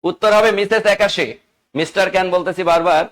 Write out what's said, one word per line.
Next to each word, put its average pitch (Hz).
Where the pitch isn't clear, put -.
উত্তর 180
হবে 214
মিসেস 208
একাশি। 196
মিস্টার 165
কেন 185
বলতেছি 180
বারবার? 165